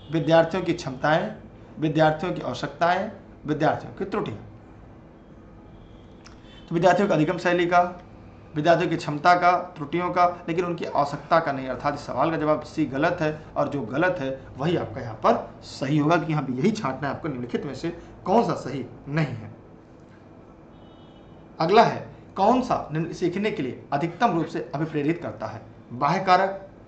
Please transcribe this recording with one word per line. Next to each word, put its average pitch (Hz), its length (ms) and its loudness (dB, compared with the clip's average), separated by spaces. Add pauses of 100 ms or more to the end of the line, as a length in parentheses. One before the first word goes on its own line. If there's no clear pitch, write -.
(120)
विद्यार्थियों 165 520 4
की 170 100 0
क्षमताएं, 151 600 -2 (440)
विद्यार्थियों 156 540 2
की - 80 -8
आवश्यकताएं, - 680 -2 (340)
विद्यार्थियों 143 480 0
की 196 120 -6
त्रुटियां। 196 340 -6 (2250)
तो 165 60 -2
विद्यार्थियों 180 320 4
की 185 60 2
अधिगम 160 240 2
शैली 180 280 2
का, 175 360 2 (540)
विद्यार्थियों 165 340 4
की 160 80 -2
क्षमता 151 380 4
का, 175 220 4
त्रुटियों 165 520 -4
का, 175 380 2
लेकिन 170 180 -2
उनकी 170 200 -6
आवश्यकता - 540 0
का 156 120 -4
नहीं, 131 160 -6
अर्थात 139 280 -4
इस - 100 -12
सवाल 139 260 0
का 156 60 -2
जवाब 151 240 0
सी - 240 -4
गलत 151 360 0
है 156 240 -4 (100)
और 143 120 0
जो 143 140 -4
गलत 170 380 0
है 135 220 -6 (160)
वही 156 200 0
आपका 123 240 -6
यहाँ 113 140 -10
पर - 340 0 (140)
सही 143 340 -2
होगा, 151 200 4
कि 160 140 -2
यहाँ 151 120 0
पे 127 100 -4
यही 151 180 2
छांटना 135 380 -4
है 123 60 -4
आपको - 120 -8
निम्नलिखित 123 380 -6
में 131 100 -8
से 165 220 -6 (280)
कौन 214 180 4
सा 165 100 -2
सही 127 320 -8 (220)
नहीं 147 180 0
है। 110 260 -10 (2000)
अगला 196 240 8
है, - 260 0 (260)
कौन 226 260 4
सा - 300 -2
निम्न 156 220 -2
सीखने 196 380 -2
के 160 120 -4
लिए 120 300 -8
अधिकतम 165 380 0
रूप 165 140 0
से - 300 -8
अभिप्रेरित 147 460 -2
करता 110 260 -8
है? 107 140 -10 (320)
बाह्य 143 260 0
कारक, 190 500 4 (180)